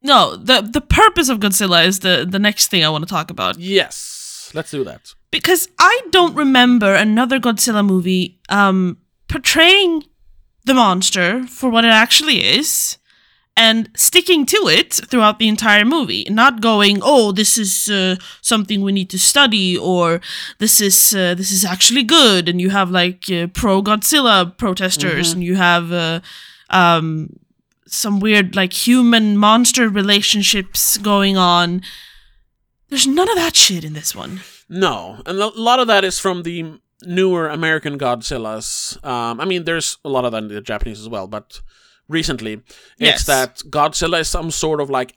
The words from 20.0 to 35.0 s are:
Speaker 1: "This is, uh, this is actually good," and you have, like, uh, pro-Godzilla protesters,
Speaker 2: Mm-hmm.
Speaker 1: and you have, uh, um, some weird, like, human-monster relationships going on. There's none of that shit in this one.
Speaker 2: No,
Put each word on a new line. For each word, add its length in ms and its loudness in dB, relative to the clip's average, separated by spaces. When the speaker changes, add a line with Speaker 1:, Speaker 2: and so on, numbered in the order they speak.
Speaker 1:
"This 200 0
is, 360 2
uh, 200 0
this 160 -6
is 140 -2
actually 380 0
good," 480 4
and 100 -2
you 80 0
have, 220 0
like, 400 -2
uh, 240 -2
pro-Godzilla 1040 2
protesters, 680 -2
Speaker 2:
Mm-hmm. 100 -4
Speaker 1:
and 60 -4
you 120 -2
have, 340 2
uh, 300 -4
um, 600 0
some 340 -4
weird, 340 2
like, 200 -2
human-monster 1120 2
relationships 1080 0
going 400 2
on. 420 2
There's 160 -2
none 240 0
of 60 0
that 200 -2
shit 280 0
in 100 -12
this 200 -8
one. 260 -14
Speaker 2:
No, 560 -6